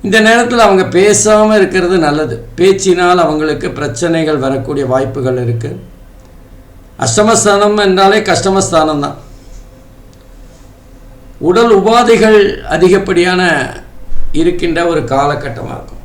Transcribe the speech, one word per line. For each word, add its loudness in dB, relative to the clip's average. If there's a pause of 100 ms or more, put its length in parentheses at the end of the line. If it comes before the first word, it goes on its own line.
இந்த 0 (100)
நேரத்துல 2
அவங்க 2 (140)
பேசாம 2
இருக்கிறது 0 (120)
நல்லது. -4 (240)
பேச்சினால் 2
அவங்களுக்கு -2 (120)
பிரச்சனைகள் -2
வரக்கூடிய -4 (100)
வாய்ப்புகள் -4
இருக்கு. -6 (1300)
அஷ்டமஸ்தானம் 2
என்றாலே 2 (100)
கஷ்டமஸ்தானம் 0
தான். -12 (2250)
உடல் 4
உபாதைகள் 4 (360)
அதிகப்படியான 2 (960)
இருக்கின்ற -2 (120)
ஒரு -2 (100)
காலகட்டமா -4
இருக்கும். -18